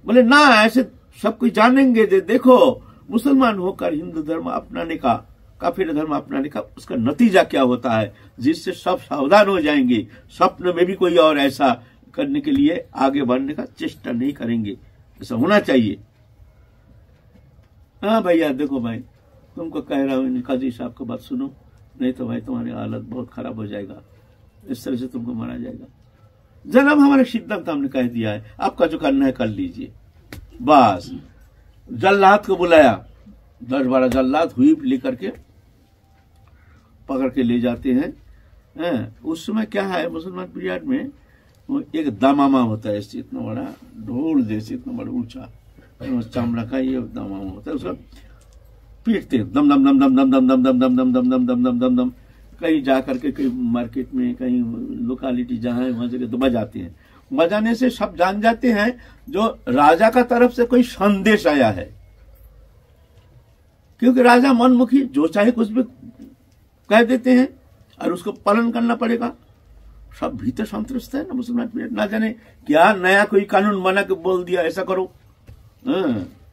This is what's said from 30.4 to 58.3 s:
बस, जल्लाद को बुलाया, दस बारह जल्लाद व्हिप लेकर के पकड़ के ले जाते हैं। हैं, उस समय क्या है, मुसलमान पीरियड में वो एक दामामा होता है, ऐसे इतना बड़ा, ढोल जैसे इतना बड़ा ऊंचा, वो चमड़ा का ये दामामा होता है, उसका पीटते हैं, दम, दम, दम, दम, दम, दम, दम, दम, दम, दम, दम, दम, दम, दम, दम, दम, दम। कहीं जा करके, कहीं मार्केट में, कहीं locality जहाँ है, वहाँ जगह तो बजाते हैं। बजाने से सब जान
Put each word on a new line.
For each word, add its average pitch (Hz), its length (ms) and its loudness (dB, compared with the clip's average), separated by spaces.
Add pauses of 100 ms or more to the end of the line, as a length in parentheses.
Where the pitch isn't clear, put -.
बस, 120 480 4 (800)
जल्लाद 196 580 4
को 190 100 0
बुलाया, 170 360 6 (720)
दस 131 240 -2
बारह 131 220 2
जल्लाद 135 500 0
व्हिप 302 240 4
लेकर 254 320 -2
के - 180 -8 (1800)
पकड़ 135 220 -2
के 127 120 -2
ले 120 180 0
जाते 120 320 -2
हैं। 143 200 0 (640)
हैं, 147 420 -6
उस 165 260 -8
समय 220 180 -2
क्या 196 220 -4
है, 170 240 -4
मुसलमान 180 360 -12
पीरियड 180 380 -8
में 247 260 -4 (580)
वो 139 140 -4 (120)
एक 156 140 -2 (100)
दामामा 135 420 4
होता 110 280 -2
है, 104 100 -2
ऐसे 104 200 -12
इतना 123 220 -12
बड़ा, 110 260 -8 (340)
ढोल 127 440 -2
जैसे 107 300 -6
इतना - 180 -12
बड़ा - 180 -10
ऊंचा, - 380 -10 (540)
वो 131 200 -4
चमड़ा 117 420 -4
का 127 140 -6
ये 131 220 -2
दामामा 98 500 -10
होता 104 200 -14
है, 160 60 -6
उसका 92 160 -8 (1120)
पीटते 196 320 -2
हैं, 95 160 -2
दम, 147 160 4
दम, 139 160 6
दम, 139 140 6
दम, 131 180 4
दम, 135 140 4
दम, 131 180 4
दम, 131 140 4
दम, 127 180 2
दम, 127 320 2
दम, - 0 -
दम, - 0 -
दम, 127 180 2
दम, 127 160 2
दम, 123 180 0
दम, 123 160 0
दम, 127 160 2
दम। 127 160 0 (480)
कहीं 160 220 0
जा 131 180 2
करके, 131 320 -6
कहीं 135 200 -2
मार्केट 120 640 -4
में, 123 200 -2
कहीं 123 280 -2 (440)
locality 123 520 -4
जहाँ 120 260 -4
है, 131 60 -4
वहाँ 120 180 -6
जगह 117 220 -8
तो 120 60 -6
बजाते 117 420 -2
हैं। 85 180 -14 (360)
बजाने 208 420 0
से 247 160 0
सब 196 260 -6
जान 190 240 0